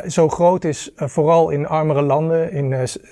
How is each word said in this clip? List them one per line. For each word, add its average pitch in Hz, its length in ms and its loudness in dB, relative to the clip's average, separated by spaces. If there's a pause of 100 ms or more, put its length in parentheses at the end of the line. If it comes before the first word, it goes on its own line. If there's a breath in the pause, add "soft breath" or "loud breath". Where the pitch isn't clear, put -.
zo 160 220 2
groot 175 340 2
is, - 300 -6
eh, 151 140 -6
vooral 160 420 2
in 147 180 -2
armere 151 340 0
landen, 160 500 0
in, 139 220 -2
eh, 131 120 -2
Z-, - 120 -8 (140)